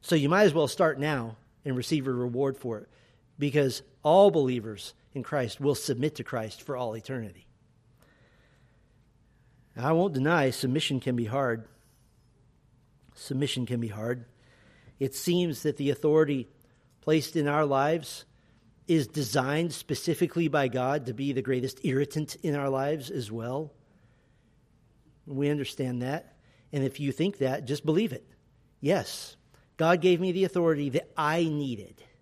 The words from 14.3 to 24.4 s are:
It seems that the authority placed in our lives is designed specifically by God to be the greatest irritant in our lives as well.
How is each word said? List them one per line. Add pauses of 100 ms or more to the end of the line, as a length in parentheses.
It
seems
that
the
authority (540)
placed
in
our
lives (640)
is
designed
specifically
by
God
to
be
the
greatest
irritant
in
our
lives
as
well. (1500)